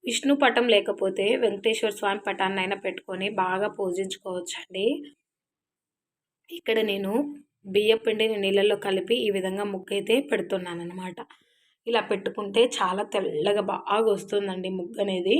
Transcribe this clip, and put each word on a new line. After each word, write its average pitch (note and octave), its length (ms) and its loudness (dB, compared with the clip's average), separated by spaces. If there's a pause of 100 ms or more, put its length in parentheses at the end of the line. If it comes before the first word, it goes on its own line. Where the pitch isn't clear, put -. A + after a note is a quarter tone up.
విష్ణు C4+ 300 2
పటం B3 340 4
లేకపోతే G3 560 2 (120)
వెంకటేశ్వర A3 540 0
స్వామి G3+ 300 -2
పటాన్నైనా F#3+ 560 -2
పెట్టుకొని F#3+ 580 -6
బాగా F#3+ 340 0
పూజించుకోవచ్చండి. F#3+ 1160 -6 (1700)
ఇక్కడ A3+ 280 -2
నేను G3 340 -2 (540)
బియ్య G#3 280 4
పిండిని A3 420 0
నీళ్ళల్లో G3 400 4
కలిపి G3 400 0
ఈ A#3 140 0
విధంగా F#3+ 340 -2
ముగ్గు G3 280 -6
అయితే G3+ 280 2
పెడుతున్నాను F3+ 600 -4
అనమాట. F#3 340 -10 (680)
ఇలా A#3 160 4
పెట్టుకుంటే G3+ 640 0
చాలా F#3+ 360 0
తెల్లగా G3 640 0
బాగా G#3+ 400 0
వస్తుందండి F#3+ 640 0
ముగ్గు F#3 300 -6
అనేది. F#3+ 400 2